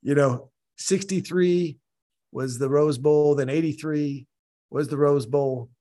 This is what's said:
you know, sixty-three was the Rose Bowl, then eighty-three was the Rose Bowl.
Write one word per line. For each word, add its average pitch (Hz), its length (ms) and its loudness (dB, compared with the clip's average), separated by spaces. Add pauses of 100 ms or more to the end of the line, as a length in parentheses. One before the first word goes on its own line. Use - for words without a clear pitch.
you 143 140 0
know, 135 340 0 (280)
sixty-three 180 1000 -2 (540)
was 131 260 -6
the 135 120 -2
Rose 147 280 2
Bowl, 147 380 4
then 131 140 -2
eighty-three 147 760 -4 (460)
was 143 160 -2
the 139 100 -6
Rose 143 300 2
Bowl. 131 420 -2 (120)